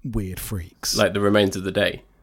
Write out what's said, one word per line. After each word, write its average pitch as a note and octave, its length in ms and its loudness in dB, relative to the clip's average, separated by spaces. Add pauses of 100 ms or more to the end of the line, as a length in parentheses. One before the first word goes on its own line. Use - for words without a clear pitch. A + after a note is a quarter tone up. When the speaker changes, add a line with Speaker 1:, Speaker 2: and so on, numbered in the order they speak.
Speaker 1:
weird G#2 340 -6
freaks. - 560 -6
Speaker 2:
Like G2+ 160 4
The G2+ 80 -2
Remains G2+ 380 4
of F#2+ 80 -6
the F#2+ 80 -4
Day. G2 300 -2 (200)